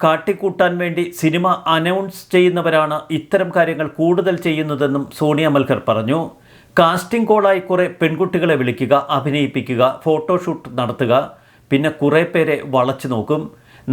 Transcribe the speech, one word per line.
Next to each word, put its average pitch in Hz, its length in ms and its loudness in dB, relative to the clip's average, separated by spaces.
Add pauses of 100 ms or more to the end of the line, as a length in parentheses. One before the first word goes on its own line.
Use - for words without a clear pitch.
കാട്ടിക്കൂട്ടാൻ 175 800 0
വേണ്ടി 170 220 -2 (160)
സിനിമ 170 260 0 (300)
അനൗൺസ് 185 460 -4 (120)
ചെയ്യുന്നവരാണ് 165 640 2 (200)
ഇത്തരം 185 360 -2
കാര്യങ്ങൾ 160 340 0 (100)
കൂടുതൽ 175 360 2 (120)
ചെയ്യുന്നതെന്നും 147 640 -2 (100)
സോണിയ 151 280 2
മൽഹർ 135 420 2
പറഞ്ഞു. 113 320 0 (580)
കാസ്റ്റിംഗ് 185 500 2
കോളായി 196 400 4
കുറേ 180 160 2 (160)
പെൺകുട്ടികളെ 165 580 0
വിളിക്കുക, 123 340 0 (220)
അഭിനയിപ്പിക്കുക, 135 680 -2 (220)
ഫോട്ടോഷൂട്ട് 160 760 -2
നടത്തുക, 123 360 0 (560)
പിന്നെ 143 200 2 (120)
കുറേ 143 200 4 (120)
പേരെ 156 220 0 (200)
വളച്ചു 131 380 0
നോക്കും. 120 280 -2 (520)